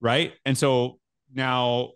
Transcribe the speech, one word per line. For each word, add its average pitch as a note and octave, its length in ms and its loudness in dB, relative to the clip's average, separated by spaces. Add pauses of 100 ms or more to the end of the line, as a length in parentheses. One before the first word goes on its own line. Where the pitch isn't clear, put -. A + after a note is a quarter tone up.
Right? B2 340 0 (120)
And C3+ 100 0
so B2+ 440 0 (320)
now B2+ 640 -2